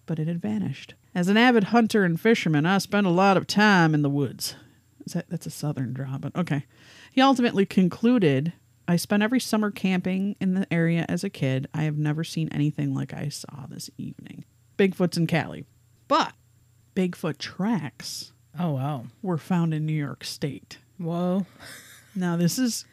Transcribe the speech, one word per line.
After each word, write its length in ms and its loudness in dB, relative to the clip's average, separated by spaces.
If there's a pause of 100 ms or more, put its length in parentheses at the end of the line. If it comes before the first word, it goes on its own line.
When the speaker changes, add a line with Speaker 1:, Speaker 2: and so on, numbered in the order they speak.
Speaker 1:
but 140 -4
it 80 -2
had 140 -4
vanished. 520 -6 (220)
As 140 0
an 80 6
avid 280 6
hunter 380 4
and 160 2
fisherman, 460 2
I 120 2
spent 300 0
a 40 4
lot 260 6
of 100 -2
time 480 6
in 80 4
the 60 2
woods. 460 -4 (500)
Is 80 -12
that, 160 -6
that's 180 -8
a 40 -12
southern 420 -6
draw, 260 -8
but 160 -10
okay. 300 -2 (460)
He 100 2
ultimately 440 4
concluded, 880 2 (340)
"I 100 2
spent 260 0
every 160 0
summer 320 0
camping 720 -2
in 120 2
the 180 -2
area 360 2
as 160 -4
a 60 -4
kid. 440 -2
I 100 -2
have 140 -2
never 260 0
seen 260 -4
anything 440 -2
like 200 -6
I 160 -6
saw 400 -12
this 280 -14
evening." 460 -14 (340)
Bigfoot's 400 2
in 100 2
Cali. 380 -2 (420)
But 260 0 (640)
Bigfoot 440 -2
tracks 920 -6 (260)
Speaker 2:
Oh, 140 -2
wow. 320 -4 (180)
Speaker 1:
were 160 -2
found 340 0
in 140 -2
New 60 -2
York 300 -6
State. 540 -10 (220)
Speaker 2:
Whoa. 460 -2 (720)
Speaker 1:
Now, 200 -2
this 240 2
is 340 -2